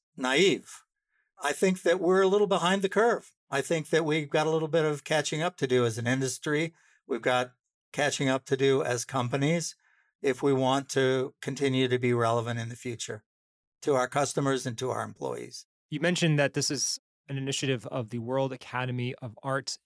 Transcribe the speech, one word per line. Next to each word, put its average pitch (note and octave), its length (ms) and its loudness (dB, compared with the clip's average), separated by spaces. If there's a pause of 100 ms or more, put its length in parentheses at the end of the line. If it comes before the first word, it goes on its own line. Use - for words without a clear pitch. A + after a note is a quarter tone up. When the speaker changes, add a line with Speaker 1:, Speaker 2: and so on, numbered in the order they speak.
(160)
Speaker 1:
naive. C3+ 640 0 (640)
I C#3+ 80 0
think F#3+ 300 2
that F3 180 4
we're F#3 220 4
a F#3+ 60 6
little G#3 180 4
behind F#3 340 2
the F#3+ 80 0
curve. G3+ 440 2 (180)
I C#3 100 0
think D#3+ 300 -2
that E3 160 2
we've D3+ 240 0
got D3+ 160 2
a D#3+ 40 2
little D#3 180 0
bit D#3 180 2
of D3+ 180 -4
catching D#3 380 0
up F3+ 160 -4
to C#3+ 80 -2
do B2 180 4
as A2+ 140 -2
an A#2 80 -6
industry. C3+ 640 -2 (340)
We've A#2+ 140 -4
got B2+ 320 2 (400)
catching C#3 360 0
up C3 180 0
to C#3 100 0
do C3+ 260 2
as B2 220 -2
companies C#3 680 -2 (480)
if C3 200 -2
we D3 80 4
want C3+ 380 2
to C3 540 0
continue C3 460 0
to B2 100 2
be A#2+ 160 2
relevant A#2 440 0
in A2+ 120 -8
the A#2 60 -12
future A#2 460 -10 (600)
to D3 120 2
our B2+ 140 2
customers C#3 560 0
and A#2+ 140 -6
to B2+ 120 -4
our A2 120 -2
employees. A#2+ 640 -10 (240)
Speaker 2:
You D3 100 -6
mentioned E3 380 2
that C#3 160 2
this C#3+ 160 -2
is - 280 -4 (300)
an C#3 80 -8
initiative C3+ 520 -4
of C3 200 -6
the A#2+ 120 -8
World C3 320 -2
Academy B2 680 -6
of A2+ 220 -12
Art C3+ 440 -4